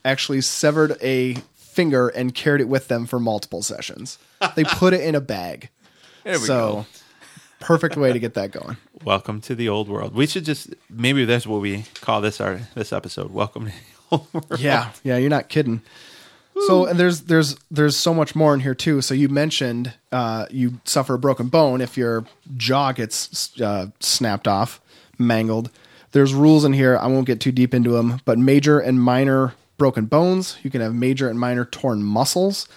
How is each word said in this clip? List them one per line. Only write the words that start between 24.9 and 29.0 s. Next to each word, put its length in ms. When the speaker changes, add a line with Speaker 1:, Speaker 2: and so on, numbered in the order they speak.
Speaker 1:
mangled. 540
There's 240
rules 280
in 100
here. 280
I 60
won't 180
get 140
too 120
deep 220
into 240
'em, 260
but 140
major 420
and 220